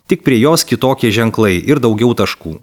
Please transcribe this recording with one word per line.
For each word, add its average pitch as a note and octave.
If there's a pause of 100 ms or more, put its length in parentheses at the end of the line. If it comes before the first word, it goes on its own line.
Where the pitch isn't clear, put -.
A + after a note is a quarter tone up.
tik F#3
prie B2+
jos D#3+
kitokie B2+
ženklai G#2+
ir C#3
daugiau A#2
taškų. E2+